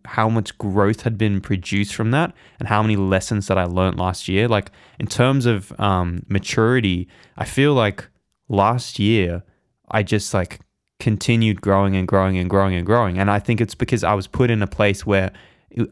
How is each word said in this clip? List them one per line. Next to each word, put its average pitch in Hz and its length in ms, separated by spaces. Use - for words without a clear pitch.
how 113 240
much 113 280
growth 101 440
had 113 160
been 101 240
produced 101 520
from 110 180
that 151 200
and 107 100
how 107 120
many 107 140
lessons 98 520
that 95 100
I 90 80
learnt 90 320
last 92 320
year. 98 180
Like, 107 240
in 104 100
terms 131 380
of, 107 320
um, 90 520
maturity, 101 800
I - 80
feel 143 300
like 107 340
last 113 520
year 98 440
I 110 120
just, 101 300
like, 92 280
continued 110 600
growing 98 340
and 92 120
growing 95 300
and 90 120
growing 98 260
and 87 100
growing. 101 340
And 98 120
I 101 80
think 110 220
it's 110 140
because 117 280
I 92 100
was 98 140
put 123 240
in 107 100
a 98 60
place 101 380
where 95 260
it, - 200